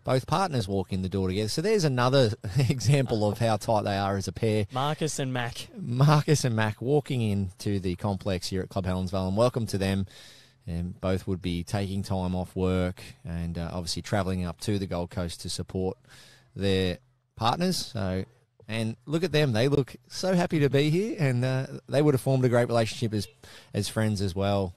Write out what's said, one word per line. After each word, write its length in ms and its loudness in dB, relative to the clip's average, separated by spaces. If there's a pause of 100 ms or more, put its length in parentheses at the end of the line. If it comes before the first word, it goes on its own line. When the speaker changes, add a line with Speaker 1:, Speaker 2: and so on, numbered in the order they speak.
Speaker 1:
both 200 0
partners 440 0
walk 240 -2
in 80 -2
the 80 -4
door 180 0
together. 220 -2
So 120 -4
there's 220 2
another 480 4 (140)
<laughs> 240 2
example 580 2
of 120 0
how 180 2
tight 260 0
they 140 0
are 180 0
as 140 -4
a 20 -8
pair. 400 0
Speaker 2:
Marcus 480 -2
and 140 -2
Mac. 340 -6 (100)
Speaker 1:
Marcus 680 4
and 100 2
Mac 260 0
walking 400 0
into 600 0
the 160 -2
complex 500 -4
here 140 -2
at 80 -8
Club 160 -4
Helensvale, 420 -2
and 80 -2
welcome 320 2
to 100 -4
them. 280 0 (600)
And 360 -6
both 260 -2
would 140 -4
be 240 -4
taking 380 -4
time 320 -2
off 200 -6
work 480 0 (220)
and, 320 -6
uh, 160 -6
obviously 280 -6
travelling 440 -2
up 160 -8
to 180 -2
the 80 -4
Gold 220 -4
Coast 320 -6
to 80 -10
support 480 -4 (580)
their 440 0 (360)
partners. 520 0
So, 360 -4 (460)
and 260 -4 (100)
look 200 -2
at 80 -4
them. 180 4
They 160 4
look 280 0 (120)
so 280 -2
happy 240 2
to 100 4
be 200 4
here, 300 0
and, 240 2
uh, 220 0 (240)
they 120 4
would 120 6
have 80 2
formed 240 2
a 40 6
great 200 4
relationship 440 0
as, 140 -2 (460)
as 160 0
friends 320 0
as 140 -2
well. 420 2